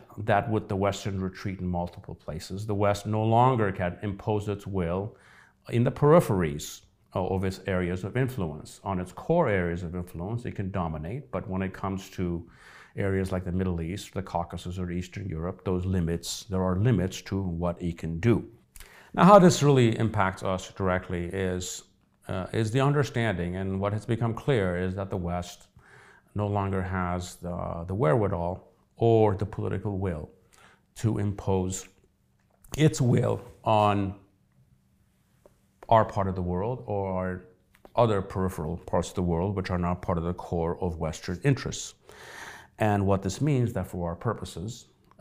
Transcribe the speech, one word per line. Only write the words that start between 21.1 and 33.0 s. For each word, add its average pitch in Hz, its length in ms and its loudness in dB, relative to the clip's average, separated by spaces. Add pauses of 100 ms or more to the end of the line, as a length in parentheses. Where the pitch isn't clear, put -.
is, 90 580 -4 (460)
uh, 95 240 -6
is 110 180 0
the 127 80 2
understanding, 113 800 0
and 95 240 -2
what 101 100 0
has 107 140 -4
become 113 280 0
clear 98 440 0
is 92 180 -2
that 98 140 -6
the 101 80 -4
West 87 500 -6 (680)
no 104 120 0
longer 98 340 0
has 90 540 -2
the, 87 520 -8
the 92 60 -6
wherewithal 98 760 0 (260)
or 110 380 6
the 92 100 -4
political 98 520 -4
will 95 320 -4 (680)
to 113 220 0
impose 95 720 -2 (880)
its 151 240 4